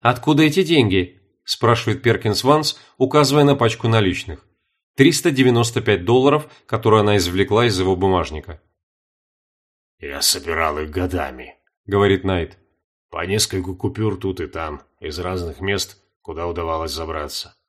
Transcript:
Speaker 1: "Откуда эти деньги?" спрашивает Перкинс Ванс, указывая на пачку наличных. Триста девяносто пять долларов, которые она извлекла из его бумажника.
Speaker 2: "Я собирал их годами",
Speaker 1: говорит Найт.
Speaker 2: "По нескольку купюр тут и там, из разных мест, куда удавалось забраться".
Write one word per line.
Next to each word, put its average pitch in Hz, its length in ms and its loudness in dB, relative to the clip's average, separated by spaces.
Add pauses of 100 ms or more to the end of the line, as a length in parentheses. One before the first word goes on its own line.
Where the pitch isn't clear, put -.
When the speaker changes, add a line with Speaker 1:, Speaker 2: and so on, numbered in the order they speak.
Speaker 1:
"Откуда 143 420 2
эти 156 200 2
деньги?" 110 580 2 (240)
спрашивает 113 580 0
Перкинс 110 420 0
Ванс, 147 340 0 (180)
указывая 143 480 4
на 139 120 4
пачку 117 320 0
наличных. 95 580 0 (500)
Триста 151 340 4
девяносто 123 500 2
пять 104 240 0
долларов, 135 460 2 (160)
которые 110 340 2
она 104 160 4
извлекла 95 500 2
из 98 120 0
его 92 180 2
бумажника. 87 680 -2 (1400)
Speaker 2:
"Я 69 240 -10
собирал 80 560 -2
их 76 120 -8
годами", 85 680 -6 (300)
Speaker 1:
говорит 98 380 2
Найт. 90 340 -4 (520)
Speaker 2:
"По 82 160 -8
нескольку 95 480 -4
купюр 104 420 -4
тут 95 240 -6
и 80 60 -6
там, 78 360 -10 (180)
из 78 180 -10
разных 87 420 -8
мест, 98 380 -6 (240)
куда 85 240 -10
удавалось 82 460 -6
забраться". 78 640 -10 (120)